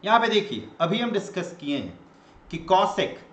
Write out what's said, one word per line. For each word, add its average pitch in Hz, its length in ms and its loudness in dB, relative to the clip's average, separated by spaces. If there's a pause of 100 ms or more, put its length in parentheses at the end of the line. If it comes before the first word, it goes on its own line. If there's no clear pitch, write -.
यहाँ 220 160 6
पे 233 80 2
देखिए, 135 400 0 (120)
अभी 170 200 2
हम 240 120 -2
discuss 185 480 -4
किए 143 180 -4
हैं 92 220 -8 (520)
कि 175 60 -6
cosec - 640 2 (140)